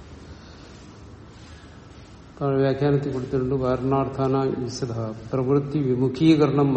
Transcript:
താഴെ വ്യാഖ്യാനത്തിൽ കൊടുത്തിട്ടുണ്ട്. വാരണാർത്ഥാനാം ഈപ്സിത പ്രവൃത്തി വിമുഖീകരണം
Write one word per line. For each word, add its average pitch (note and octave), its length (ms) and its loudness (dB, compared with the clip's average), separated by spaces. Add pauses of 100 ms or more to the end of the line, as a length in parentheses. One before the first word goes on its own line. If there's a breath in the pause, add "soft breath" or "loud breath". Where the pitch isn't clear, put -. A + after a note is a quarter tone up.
(2500)
താഴെ C#3 240 0
വ്യാഖ്യാനത്തിൽ C#3 520 2
കൊടുത്തിട്ടുണ്ട്. C3 500 0
വാരണാർത്ഥാനാം C3+ 840 0 (140)
ഈപ്സിത A#2 320 -6 (360)
പ്രവൃത്തി C#3 480 0 (100)
വിമുഖീകരണം C#3+ 880 4